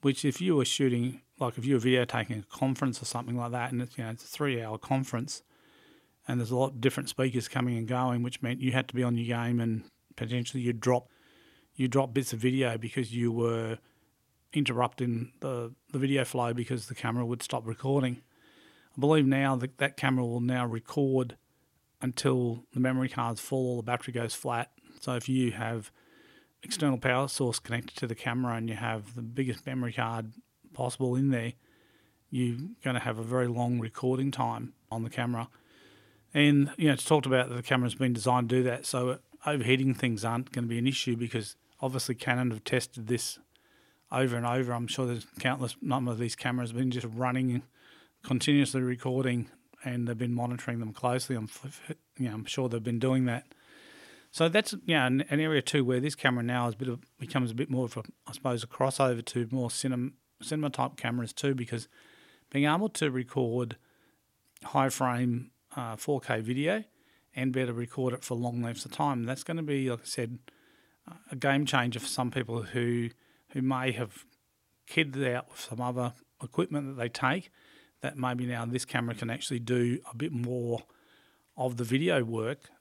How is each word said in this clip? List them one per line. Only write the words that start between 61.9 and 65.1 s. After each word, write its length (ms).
being 140
able 240
to 240
record 640
high 240
frame, 640